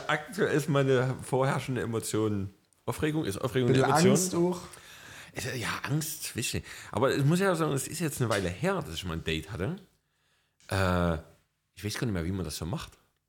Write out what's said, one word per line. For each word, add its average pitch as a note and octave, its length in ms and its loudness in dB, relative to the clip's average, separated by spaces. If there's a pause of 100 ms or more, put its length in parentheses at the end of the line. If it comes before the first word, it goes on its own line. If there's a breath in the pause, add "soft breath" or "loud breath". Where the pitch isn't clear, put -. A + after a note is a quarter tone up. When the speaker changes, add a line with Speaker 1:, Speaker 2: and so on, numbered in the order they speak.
Speaker 1:
aktuell D3+ 480 0
ist D3 120 0
meine C3+ 560 4
vorherrschende C3+ 580 0
Emotion G#2+ 680 0 (360)
Aufregung. D3+ 400 -2
Ist F2 140 -4
Aufregung B2+ 300 2
eine C3 80 6
Speaker 2:
Bisschen C3 120 6
Speaker 1:
Emotion? E3 220 6
Speaker 2:
Angst F#3 240 4
auch. F3 240 2 (720 loud breath)
Speaker 1:
Es, - 140 -10 (120)
ja, G2 120 -4 (140)
Angst, - 520 -4
weiß G#2 120 -2
ich - 80 -4
nicht. - 100 -4 (260 loud breath)
Aber A2+ 240 2
ich C#3+ 80 2
muss E3 160 4
ja F#3+ 160 2
sagen, D#3 160 0
es C#3 160 -2
ist D#3 140 -8
jetzt D#3 180 -4
eine A#2+ 100 2
Weile G2+ 200 2
her, E3+ 360 -2
dass D#2+ 100 -10
ich E2 100 -6
mal F2 80 -4
ein D#2+ 100 -4
Date D#2+ 280 -2
hatte. A#2+ 260 -4 (920)
Äh, F2+ 440 2 (600)
ich - 100 -8
weiß G#2 120 -4
gar - 80 -2
nicht A2 80 -2
mehr, E2+ 120 -2
wie F2+ 80 -2
man F#2+ 100 -4
das D#2+ 140 -8
so - 80 -6
macht. - 320 -8 (320)